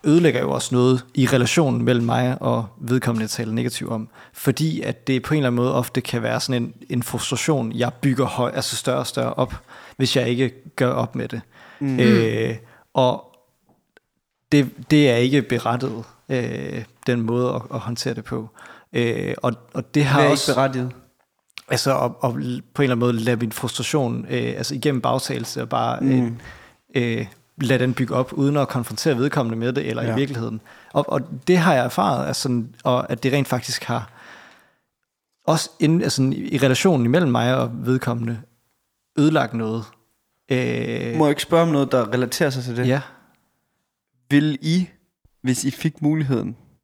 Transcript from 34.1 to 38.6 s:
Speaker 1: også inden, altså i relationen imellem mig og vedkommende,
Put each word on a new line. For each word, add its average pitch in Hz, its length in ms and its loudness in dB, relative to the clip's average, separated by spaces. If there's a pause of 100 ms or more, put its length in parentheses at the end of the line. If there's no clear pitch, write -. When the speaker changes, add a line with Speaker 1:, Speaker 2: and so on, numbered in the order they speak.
Speaker 1:
også 156 220 0 (100)
inden, 165 220 4
altså - 220 0 (120)
i - 220 -4
relationen 131 480 4
imellem 143 260 4
mig 120 260 2
og 120 140 -2 (140)
vedkommende, 117 560 -2 (800)